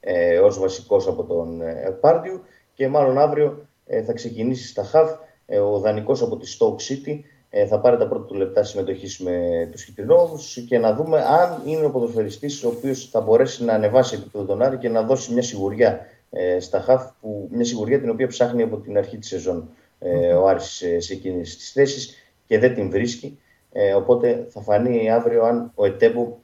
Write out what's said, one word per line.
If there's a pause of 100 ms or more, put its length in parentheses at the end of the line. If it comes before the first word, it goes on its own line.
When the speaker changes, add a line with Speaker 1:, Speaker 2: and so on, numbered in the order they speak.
Speaker 1:
ε,
ως
βασικός
από
τον,
ε,
Πάρντιου (340)
και
μάλλον
αύριο, (220)
ε,
θα
ξεκινήσει
στα
ΧΑΦ, (360)
ε,
ο
δανεικός
από
τη
Stoke (120)
City, (300)
ε,
θα
πάρει
τα
πρώτα
του
λεπτά
συμμετοχής
με
τους
Κιτρινόβους
και
να
δούμε
αν
είναι
ο
ποδοσφαιριστής
ο
οποίος
θα
μπορέσει
να
ανεβάσει
επίπεδο
τον
Άρη
και
να
δώσει
μια
σιγουριά, (240)
ε,
στα
χαφ, (160)
που,
μια
σιγουριά
την
οποία
ψάχνει
από
την
αρχή
της
σεζόν, (300)
ε, (240)
Speaker 2:
Μμμ.
Speaker 1:
ο
Άρης
σε,
σε
εκείνες
τις
θέσεις (320)
και
δεν
την
βρίσκει. (340)
Ε,
οπότε
θα
φανεί
αύριο
αν
ο
Ετέμπο